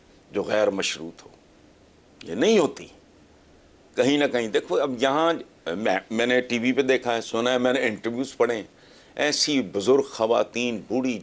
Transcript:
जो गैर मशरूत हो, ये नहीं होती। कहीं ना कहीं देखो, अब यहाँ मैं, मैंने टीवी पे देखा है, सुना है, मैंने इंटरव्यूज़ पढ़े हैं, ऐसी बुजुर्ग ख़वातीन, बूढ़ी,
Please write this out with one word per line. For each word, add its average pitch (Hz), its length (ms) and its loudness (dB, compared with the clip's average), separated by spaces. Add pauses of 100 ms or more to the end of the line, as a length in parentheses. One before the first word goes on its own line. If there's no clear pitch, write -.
(340)
जो 101 100 -2
गैर 104 260 2
मशरूत 85 540 -6
हो, - 80 -20 (920)
ये 85 100 -8
नहीं 196 240 4
होती। - 320 -2 (1040)
कहीं 135 200 4
ना 143 100 2
कहीं 117 220 -2
देखो, 151 260 -2
अब 139 260 0
यहाँ 151 380 2 (280)
मैं, 95 340 -2 (100)
मैंने 123 300 2
टीवी 120 300 -2
पे 131 120 2
देखा 123 300 0
है, 113 80 -2
सुना 117 300 -2
है, 127 80 2
मैंने 127 280 2
इंटरव्यूज़ 117 480 -6
पढ़े 120 200 2
हैं, 98 140 -8 (480)
ऐसी 143 440 0
बुजुर्ग 110 520 2
ख़वातीन, 113 640 0
बूढ़ी, 123 460 -4